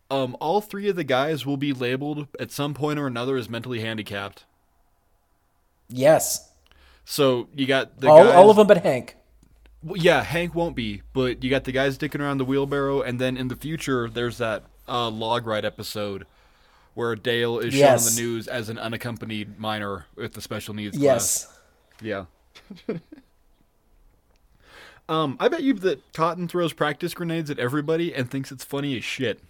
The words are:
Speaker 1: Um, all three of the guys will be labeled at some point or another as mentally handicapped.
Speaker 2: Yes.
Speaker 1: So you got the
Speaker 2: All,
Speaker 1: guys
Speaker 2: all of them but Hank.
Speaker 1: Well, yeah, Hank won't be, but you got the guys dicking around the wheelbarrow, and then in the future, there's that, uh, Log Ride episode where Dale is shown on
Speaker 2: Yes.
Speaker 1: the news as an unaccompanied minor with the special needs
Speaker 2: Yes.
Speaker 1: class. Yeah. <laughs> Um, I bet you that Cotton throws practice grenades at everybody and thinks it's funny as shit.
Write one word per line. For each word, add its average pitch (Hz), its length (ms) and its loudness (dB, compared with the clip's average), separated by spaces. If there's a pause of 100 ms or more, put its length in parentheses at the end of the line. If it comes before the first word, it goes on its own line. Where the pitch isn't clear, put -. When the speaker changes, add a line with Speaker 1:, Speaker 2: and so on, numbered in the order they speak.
(120)
Speaker 1:
Um, 131 280 -2
all 170 220 0
three 202 260 -8
of 196 80 0
the 170 80 -4
guys 135 440 0
will 143 100 -2
be 143 160 -2
labeled 135 540 -4 (120)
at 113 120 -8
some 143 240 -6
point 147 240 -2
or 143 80 -4
another 127 300 -4
as 113 120 -6
mentally 117 300 -8
handicapped. 101 640 -8 (1400)
Speaker 2:
Yes. 131 600 2 (540)
Speaker 1:
So 131 500 0
you 135 120 -2
got 131 320 -2
the 135 100 2
Speaker 2:
All, 156 140 12
Speaker 1:
guys 233 120 8
Speaker 2:
all 196 140 12
of 208 80 8
them 208 100 8
but 185 160 6
Hank. 135 320 -2 (680)
Speaker 1:
Well, 175 140 -10
yeah, 160 260 4
Hank 160 320 -4
won't 170 200 -4
be, 107 280 -8 (100)
but 127 300 -2
you 127 80 -2
got 135 140 0
the 131 60 -6
guys 135 260 0
dicking 147 220 -6
around 143 200 -2
the 131 60 -2
wheelbarrow, 139 580 -2
and 123 180 -4
then 127 160 -2
in 127 120 -6
the 127 60 -6
future, 135 540 -4
there's 117 300 -6
that, 110 240 -4 (240)
uh, 120 240 -4
Log 113 340 -2
Ride 107 200 -2
episode 104 600 -8 (680)
where 117 200 -4
Dale 117 440 -2
is 120 140 -4
shown 139 100 6
on 139 100 10
Speaker 2:
Yes. 117 220 0
Speaker 1:
the 117 60 -4
news 117 260 -6
as 117 220 -8
an 113 100 -10
unaccompanied 110 800 -10
minor 104 560 -6
with 110 180 -10
the 104 80 -14
special 107 320 -10
needs 104 240 -8
Speaker 2:
Yes. 135 480 2
Speaker 1:
class. - 140 -20 (420)
Yeah. 98 240 -8 (600)
<laughs> 170 120 -8 (2000)
Um, 156 320 -2
I 220 100 2
bet 339 120 -2
you 269 140 2
that 180 260 -2 (120)
Cotton 170 340 -2
throws 170 260 -2
practice 151 400 -2
grenades 165 380 -6
at - 80 -6
everybody 151 540 -2
and 123 160 -4
thinks 135 220 -8
it's 131 120 -16
funny 139 340 -4
as 98 60 -8
shit. 113 360 -4 (100)